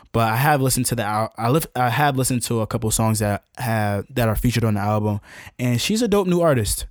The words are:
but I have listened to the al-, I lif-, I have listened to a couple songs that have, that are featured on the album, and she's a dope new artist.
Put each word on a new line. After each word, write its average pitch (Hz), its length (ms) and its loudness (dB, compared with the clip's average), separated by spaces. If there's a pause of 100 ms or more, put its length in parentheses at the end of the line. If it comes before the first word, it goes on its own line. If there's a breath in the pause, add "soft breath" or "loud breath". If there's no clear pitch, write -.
(100)
but 113 180 0
I 110 80 0
have 147 240 2
listened 127 260 0
to 120 100 -2
the - 80 -2
al-, 107 340 -2
I 113 100 -2
lif-, 151 280 0
I 123 140 0
have 135 260 2
listened 127 260 0
to 113 180 -2
a 107 60 -2
couple 113 240 -2
songs 110 300 0
that 104 240 -2 (120)
have, 107 540 -2
that 123 180 0
are 107 60 2
featured 117 300 0
on 110 100 2
the 101 60 -2
album, 104 400 0 (400 loud breath)
and 123 200 0
she's 220 220 0
a 233 60 0
dope 196 180 2
new 175 140 2
artist. 135 500 2